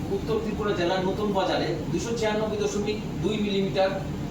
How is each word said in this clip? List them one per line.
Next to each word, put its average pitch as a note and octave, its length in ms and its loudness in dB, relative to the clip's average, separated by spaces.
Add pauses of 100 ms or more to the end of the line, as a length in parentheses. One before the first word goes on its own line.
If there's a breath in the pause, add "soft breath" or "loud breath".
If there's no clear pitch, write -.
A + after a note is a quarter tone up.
(120)
উত্তর A3 320 0
ত্রিপুরা G#3 300 0
জেলার F#3 320 2
নতুন G3 280 0
বাজারে - 340 2 (240)
দুইশো - 260 -2
ছিয়ানব্বই G#3+ 400 0
দশমিক G#3 400 0 (240)
দুই G#3 160 0
মিলিমিটার G3 520 2 (420)